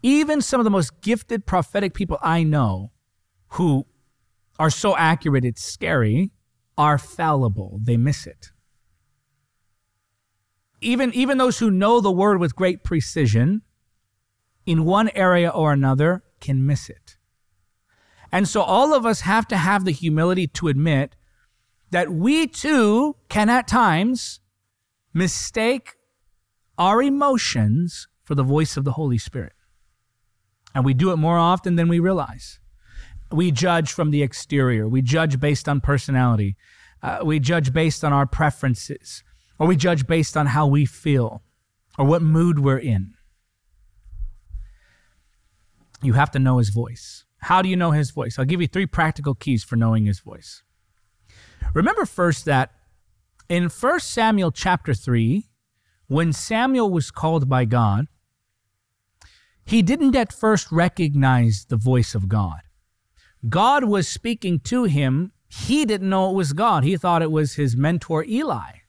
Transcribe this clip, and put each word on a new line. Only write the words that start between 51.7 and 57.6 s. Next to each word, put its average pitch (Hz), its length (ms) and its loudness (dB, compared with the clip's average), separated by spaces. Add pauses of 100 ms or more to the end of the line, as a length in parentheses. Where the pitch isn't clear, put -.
Remember 349 300 0
first 175 400 -2
that 131 260 0 (800)
in 175 200 0
First 285 420 -4
Samuel 208 420 0
chapter 165 420 -2
three, 120 520 0 (600)
when 156 240 0
Samuel 233 580 -2
was 165 200 -2
called 160 380 -2
by 127 160 2